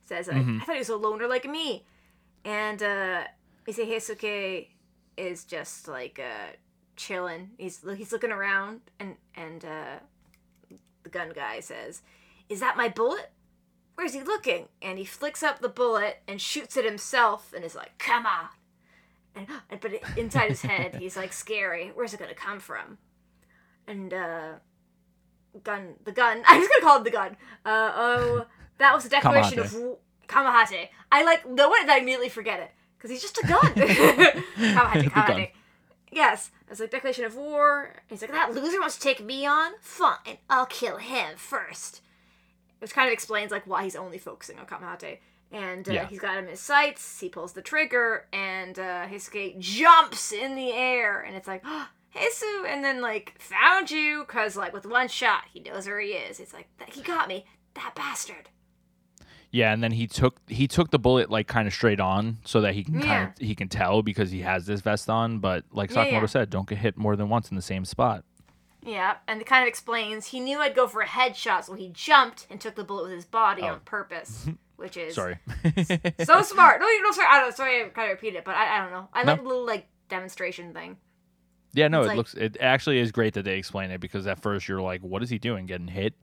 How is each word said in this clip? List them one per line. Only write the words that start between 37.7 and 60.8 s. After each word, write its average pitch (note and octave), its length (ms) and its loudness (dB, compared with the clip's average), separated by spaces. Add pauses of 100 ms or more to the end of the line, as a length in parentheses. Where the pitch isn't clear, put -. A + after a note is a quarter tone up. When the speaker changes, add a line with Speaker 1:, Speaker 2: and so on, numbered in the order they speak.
Speaker 1:
He's G#3+ 140 -14
like, A3 100 -10
"That D#4 220 0
loser E4 260 -2
wants D#4 160 -2
to - 60 -12
take C4 200 0
me C4+ 240 -6
on? D#4 340 2
Fine, - 580 -2 (120)
I'll B3+ 160 4
kill G3+ 320 -6
him G#3+ 380 -6
first." - 640 -10 (800)
Which A3 140 -14
kind C4 140 4
of A#3 40 2
explains, G#3+ 380 -4
like, G3+ 160 -8
why F#3+ 180 -2
he's F#3 120 -8
only F3 220 -14
focusing - 400 -18
on F#3+ 80 -20
Kamahate. F3 520 -14 (340)
And, F#3+ 360 -10
uh, F#3+ 40 -2
Speaker 2:
Yeah. F3+ 140 -2
Speaker 1:
he's F#3+ 120 -14
got F#3+ 200 -6
him F#3+ 60 -10
in F3 60 -14
his F#3 100 -14
sights, - 600 0
he F#3 80 -8
pulls F3+ 240 -12
the F#3+ 100 -16
trigger, B3 680 0
and, F#3+ 460 -8
uh, F#3 280 -6
Heisuke G3 520 -10
jumps D#4+ 720 6
in C4 240 -6
the B3+ 160 -4
air, A#3+ 480 0
and F#3+ 160 -12
it's F#3 120 -14
like, F#3+ 140 -10
<gasps> A#3+ 40 -14
"Oh, D4 220 -10 (280)
Heisu," G#4 500 -4
and C#4+ 180 -6
then, C4+ 180 -2
like, G#3+ 360 -6
"Found D4+ 520 4
you," D4+ 340 -2
'cause, G#3 320 -4
like, F#3+ 160 -6
with G3 140 -14
one B3 220 0
shot, A#3 440 0
he F3+ 80 -18
knows - 260 -10
where G3+ 140 -6
he G3+ 120 -6
is. C3 280 -10
It's - 140 -20
like, E3 140 -20 (100)
"That, - 120 -20
he C#4 120 -18
got E4 260 -2
me, C#4+ 160 -10 (300)
that B3+ 200 -14
bastard." - 540 -10 (1040)
Speaker 2:
Yeah, A2+ 200 6
and A2+ 80 0
then A2+ 100 0
he A2+ 140 0
took, - 320 0 (100)
he A#2+ 180 0
took E3 240 2